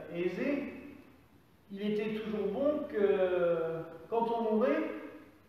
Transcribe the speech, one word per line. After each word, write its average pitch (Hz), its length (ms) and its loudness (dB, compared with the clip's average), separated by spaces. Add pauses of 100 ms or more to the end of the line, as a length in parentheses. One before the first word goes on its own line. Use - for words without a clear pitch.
(140)
aisées, 220 600 -2 (960)
il 196 100 -10
était 214 380 -2
toujours 202 320 -2
bon 285 300 2 (100)
que, 175 920 2 (260)
quand 220 180 2 (100)
on 220 140 0
mourait, 277 380 4 (600)